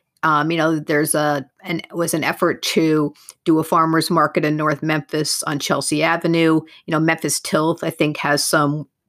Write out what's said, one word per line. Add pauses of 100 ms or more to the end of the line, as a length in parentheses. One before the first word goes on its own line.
(220)
um,
you
know,
there's
a, (180)
an,
was
an
effort
to (320)
do
a
farmer's
market
in
North
Memphis
on
Chelsea
Avenue. (260)
You
know,
Memphis
Tilth,
I
think,
has
some, (200)